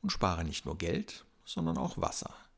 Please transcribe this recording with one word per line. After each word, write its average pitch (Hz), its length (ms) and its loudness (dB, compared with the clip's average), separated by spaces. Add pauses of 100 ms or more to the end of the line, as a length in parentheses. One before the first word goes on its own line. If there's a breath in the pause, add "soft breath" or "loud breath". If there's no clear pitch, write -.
und - 80 0
spare 87 360 4
nicht - 200 -2
nur - 140 -2
Geld, - 480 0 (180)
sondern - 320 0
auch - 220 -2
Wasser. - 340 0 (260)